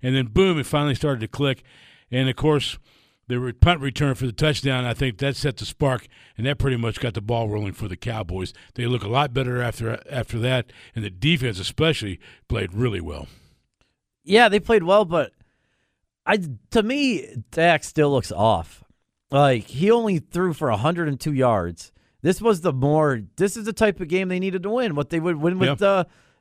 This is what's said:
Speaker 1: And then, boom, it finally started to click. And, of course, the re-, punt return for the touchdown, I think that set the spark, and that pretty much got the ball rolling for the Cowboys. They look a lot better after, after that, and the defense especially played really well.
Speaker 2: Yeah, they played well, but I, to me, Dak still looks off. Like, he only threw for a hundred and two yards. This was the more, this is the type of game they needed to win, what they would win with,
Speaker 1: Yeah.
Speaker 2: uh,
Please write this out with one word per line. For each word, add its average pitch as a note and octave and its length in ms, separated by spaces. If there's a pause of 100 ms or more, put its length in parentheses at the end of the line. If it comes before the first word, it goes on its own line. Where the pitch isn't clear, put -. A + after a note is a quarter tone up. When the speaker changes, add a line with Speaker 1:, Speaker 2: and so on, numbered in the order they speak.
Speaker 1:
And B2+ 140
then, C3 120
boom, E3+ 340
it A#2+ 60
finally D3 280
started C3+ 280
to G#2+ 60
click. C3+ 360 (440)
And, C3 200
of B2 80
course, D3+ 420 (480)
the B2 140
re-, B2+ 120
punt E3+ 280
return C#3 340
for C3 120
the A#2 60
touchdown, C3+ 520
I A#2+ 100
think B2+ 240
that C#3 160
set C#3 220
the - 80
spark, C3 420 (320)
and A2+ 80
that C#3+ 120
pretty C3 180
much A#2 240
got A#2+ 140
the A#2 60
ball A2+ 280
rolling G#2 240
for G#2+ 160
the F2+ 80
Cowboys. F#2+ 560 (220)
They A#2+ 120
look A#2+ 160
a G2+ 60
lot B2+ 260
better B2 260
after, A#2 480
after A#2+ 320
that, B2 320 (220)
and A2+ 100
the G2+ 60
defense A#2 480
especially G#2+ 640 (260)
played G2 280
really G#2 260
well. D2 260 (960)
Speaker 2:
Yeah, G#3+ 260
they G3 120
played A3 240
well, G3 200
but D#3 280 (920)
I, G3+ 120 (320)
to A3+ 120
me, B3 440 (240)
Dak E3 340
still D3 260
looks C3 220
off. F#2+ 520 (460)
Like, C3+ 340
he E3+ 260
only A3 280
threw F3 340
for C#3+ 180
a G#2+ 60
hundred D#3+ 320
and C3+ 120
two D3+ 120
yards. A2 600 (300)
This - 180
was G3+ 220
the E3+ 100
more, C#3 500 (140)
this F#3+ 200
is A3 80
the A3 80
type G#3 280
of E3 80
game F#3 200
they F3+ 100
needed F#3 240
to G3 80
win, A3+ 240
what C#3+ 160
they E3 100
would E3+ 160
win F3 220
with, F3+ 240
Speaker 1:
Yeah. G3 60
Speaker 2:
uh, F#3+ 160 (360)